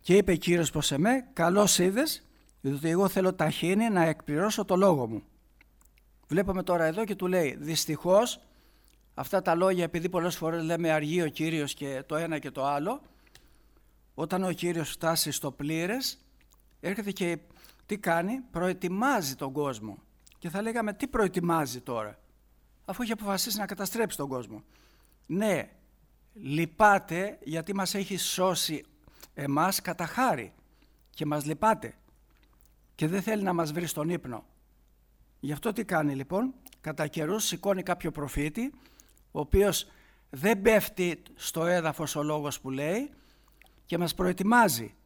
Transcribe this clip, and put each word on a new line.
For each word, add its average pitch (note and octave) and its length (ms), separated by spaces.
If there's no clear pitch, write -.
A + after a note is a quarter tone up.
Και - 160
είπε F#3+ 200
Κύριος E3+ 340
προς D3 220
εμέ, A#3 400
«Καλώς F#3 460
είδες, G3 480
διότι C#3+ 280
εγώ F#3 200
θέλω F#3 260
ταχύνη F#3 540
να F#3+ 140
εκπληρώσω E3 640
το F3+ 120
λόγο F3+ 300
μου». A2 160
Βλέπουμε F#3+ 340
τώρα F3 220
εδώ E3 200
και G#3 100
του F#3 120
λέει, E3+ 340
δυστυχώς, E3 800
αυτά - 280
τα F3 120
λόγια, F3+ 300
επειδή E3 240
πολλές F3 280
φορές E3 260
λέμε E3 280
«αργεί D#3 320
ο D#3 60
Κύριος» D#3 460
και C#3 320
το D#3 100
ένα D#3+ 220
και C3+ 120
το C3 140
άλλο, D3 380
όταν F#3 300
ο F3+ 80
Κύριος E3 380
φτάσει D#3+ 400
στο C#3+ 200
πλήρες, E3 680
έρχεται G3+ 320
και F3 260
τι G#3 120
κάνει; F#3 420
Προετοιμάζει F3+ 840
τον C3+ 180
κόσμο. A#2 460
Και E3+ 120
θα G3 120
λέγαμε, A3+ 300
«Τι C4 160
προετοιμάζει E3+ 720
τώρα, A2 380
αφού G3+ 180
έχει A3+ 100
αποφασίσει G3+ 460
να G3+ 80
καταστρέψει G3+ 500
τον C#3 120
κόσμο;» A2+ 340
Ναι, F#3 340
λυπάται F3+ 1080
γιατί D#3+ 320
μας F#3+ 200
έχει G3 220
σώσει F3 680
εμάς D3 460
κατά F3 260
χάρη D#3+ 460
και - 160
μας D3 180
λυπάται G#3+ 500
και D#3 140
δεν F#3 140
θέλει G#3+ 200
να F#3 100
μας E3 200
βρει E3+ 140
στον D3+ 220
ύπνο. B2+ 360
Γι' C3+ 120
αυτό F3+ 200
τι G#3+ 120
κάνει D3+ 300
λοιπόν; F#3 400
Κατά D3+ 260
καιρούς E3 380
σηκώνει F#3 380
κάποιο F3 280
προφήτη, D3+ 600
ο - 100
οποίος F#3+ 460
δεν F#3+ 320
πέφτει F#3+ 600
στο - 320
έδαφος E3 500
ο D3 60
λόγος D3+ 380
που C3+ 100
λέει E3 400
και E3+ 120
μας E3+ 160
προετοιμάζει F#3 800